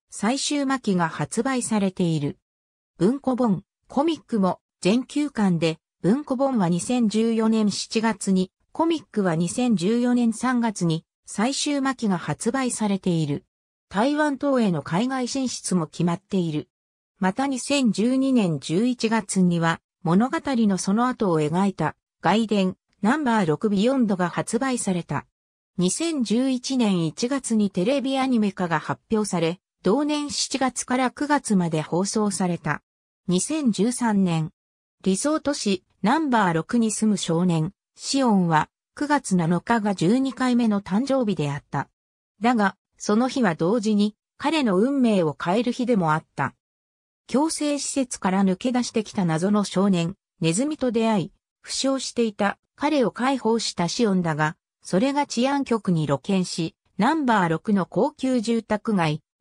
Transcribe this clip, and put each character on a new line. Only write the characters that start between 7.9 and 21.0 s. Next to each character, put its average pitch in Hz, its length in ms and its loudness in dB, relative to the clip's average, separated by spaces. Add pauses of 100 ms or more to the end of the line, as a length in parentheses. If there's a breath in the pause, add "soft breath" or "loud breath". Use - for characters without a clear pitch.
月 214 320 -2
に、 185 180 0 (220)
コ 320 120 0
ミ 330 120 2
ッ 277 160 -10
ク 214 100 -2
は 175 140 0
二 170 120 0
千 247 280 0
十 208 240 0
四 247 120 2
年 240 200 2
三 247 260 -2
月 226 280 -2
に 165 180 -2 (200)
最 247 300 -2
終 285 260 -2
巻 262 280 -2
が 180 100 0
発 156 320 -4
売 269 220 -2
さ 214 160 -2
れ 196 100 0
て 190 120 -2
い 165 180 0
る。 143 160 -6 (440)
台 254 280 0
湾 294 220 0
等 277 200 0
へ 214 140 2
の 147 100 -2
海 196 240 -2
外 254 220 -4
進 262 200 -4
出 - 280 -4
も 160 100 0
決 - 160 -8
ま 170 120 0
っ 175 60 -6
て - 160 -6
い 170 140 0
る。 151 180 -6 (520)
ま 185 120 0
た、 269 140 -2
二 269 140 -4
千 269 320 2
十 247 240 0
二 269 160 0
年 180 260 2
十 185 300 0
一 240 200 -2
月 214 320 0
に 175 200 4
は、 165 180 0 (240)
物 196 280 2
語 320 140 -2
の 226 340 2
そ 190 160 -2
の 233 120 2